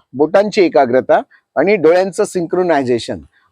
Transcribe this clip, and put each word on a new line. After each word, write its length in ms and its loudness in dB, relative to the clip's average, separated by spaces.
बोटांची 500 0
एकाग्रता 580 2
आणि 200 2
डोळ्यांचं 480 0
सिंक्रोनायझेशन, 960 -2